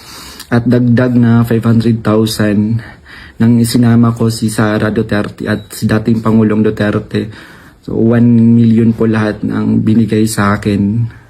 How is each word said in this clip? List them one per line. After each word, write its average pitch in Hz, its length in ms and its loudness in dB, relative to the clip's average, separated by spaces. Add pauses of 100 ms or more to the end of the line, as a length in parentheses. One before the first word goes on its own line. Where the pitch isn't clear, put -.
(480)
at 120 160 0
dagdag 123 560 2
na 117 240 4
five 117 240 -2
hundred 113 320 0
thousand 107 800 0 (560)
nang 117 240 2
isinama 117 560 2
ko 113 160 0
si 113 160 -4
Sara 107 400 -2
Duterte 104 560 -4
at 104 240 -6
si - 160 -10
dating 113 400 0
Pangulong 110 400 2
Duterte. 107 640 -4 (560)
So, - 80 -12
one 117 640 4
million 113 400 2
po 113 80 -2
lahat 107 400 -2
ang 110 400 -2
binigay 110 400 0
sa 104 320 -2
akin. 104 480 -2 (260)